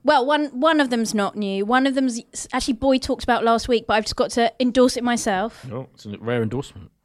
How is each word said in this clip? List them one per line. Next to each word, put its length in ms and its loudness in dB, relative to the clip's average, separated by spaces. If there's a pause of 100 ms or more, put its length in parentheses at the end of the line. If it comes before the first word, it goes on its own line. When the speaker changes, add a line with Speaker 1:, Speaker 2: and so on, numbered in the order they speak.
Speaker 1:
Well, 240 4
one, 200 0
one 340 2
of 100 0
them's 240 -2
not 220 -2
new. 280 -4
One 220 2
of 80 0
them's 260 -2 (140)
s-, 180 -12
actually 220 -2
Boyd 280 2
talked 200 -6
about 220 2
last 240 2
week, 180 2
but 80 0
I've 100 2
just 120 -8
got 160 0
to 280 2
endorse 360 4
it 80 -6
myself. 680 -2
Speaker 2:
Oh, 220 -8
it's 120 -20
a 120 -10
rare 240 0
endorsement. 480 -6 (140)